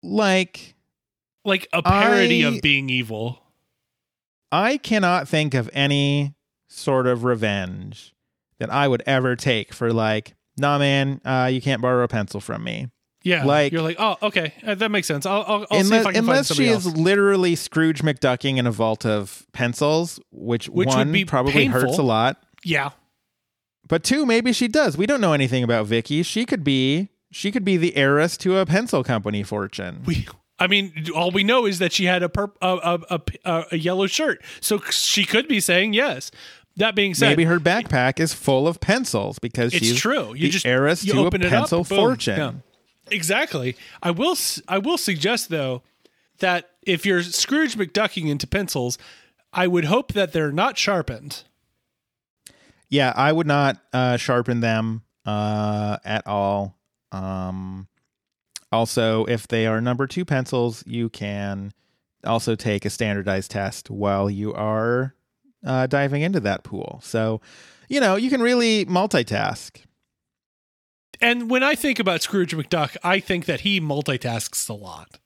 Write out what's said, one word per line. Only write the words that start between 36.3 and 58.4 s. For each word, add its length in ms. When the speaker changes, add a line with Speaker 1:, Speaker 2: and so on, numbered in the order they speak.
Speaker 2:
That 180
being 200
said, 140
Speaker 1:
Maybe 160
her 140
backpack 600
is 160
full 320
of 120
pencils 600
because 340
Speaker 2:
it's 100
Speaker 1:
she's 160
Speaker 2:
true. 360
You 120
Speaker 1:
the 20
Speaker 2:
just, 180
Speaker 1:
heiress 360
Speaker 2:
you 100
Speaker 1:
to 80
a 40
Speaker 2:
open 160
it 80
Speaker 1:
pencil 320
Speaker 2:
up, 80
boom. 80
Speaker 1:
fortune. 400
Speaker 2:
Yeah. 140
Exactly. 640
I 80
will 220
s-, 360
I 120
will 180
suggest, 520
though, 340
that 320
if 180
you're 160
Scrooge 560
McDucking 520
into 180
pencils, 500
I 140
would 180
hope 280
that 200
they're 180
not 280
sharpened. 640
Speaker 1:
Yeah, 260
I 160
would 160
not, 300
uh, 240
sharpen 440
them, 420
uh, 800
at 220
all. 500
Um, 720